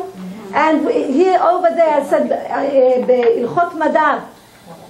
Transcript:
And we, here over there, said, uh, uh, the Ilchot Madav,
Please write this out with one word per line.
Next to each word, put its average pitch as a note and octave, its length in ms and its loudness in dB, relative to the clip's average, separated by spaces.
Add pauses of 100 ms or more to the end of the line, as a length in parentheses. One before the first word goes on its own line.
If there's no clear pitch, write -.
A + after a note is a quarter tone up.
(540)
And D#4 320 2
we, A#4+ 80 0 (280)
here F#4 180 2
over F4 300 2
there, D#4+ 360 2
said, C#4 260 0
uh, - 40 0
uh, B3+ 720 0
the B3 140 4 (220)
Ilchot F4 300 -2 (100)
Madav, D4+ 420 0 (680)